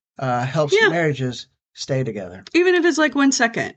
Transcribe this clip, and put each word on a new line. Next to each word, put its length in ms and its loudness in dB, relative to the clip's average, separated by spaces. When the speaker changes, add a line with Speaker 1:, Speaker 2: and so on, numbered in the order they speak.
Speaker 1:
uh, 260 -2
helps 320 -2
Speaker 2:
Yeah. 120 4
Speaker 1:
marriages 580 -2
stay 300 -4
together. 400 -10
Speaker 2:
Even 220 4
if 100 2
it's, 120 2
like, 180 2
one 180 4
second. 440 -2